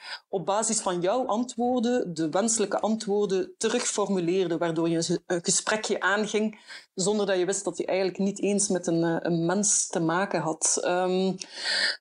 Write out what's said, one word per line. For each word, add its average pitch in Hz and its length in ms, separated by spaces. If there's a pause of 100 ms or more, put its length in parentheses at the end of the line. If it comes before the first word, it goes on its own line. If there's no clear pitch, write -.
(300)
op 185 160
basis 214 340
van 180 220
jouw 220 240
antwoorden, 240 880
de 160 160
wenselijke 202 500
antwoorden, 202 800
terugformuleerde, 190 1000
waardoor 165 320
je 165 180
een, 170 180
een 170 180
gesprekje 214 560
aanging, 208 580 (380)
zonder 202 300
dat 190 120
je 180 80
wist 190 180
dat 170 140
je - 80
eigenlijk 185 320
niet 196 240
eens 202 260
met 180 200
een, 165 160
eh, 165 160
een 165 260
mens 196 420
te 185 120
maken 170 420
had. - 400
Ehm, 185 520 (680)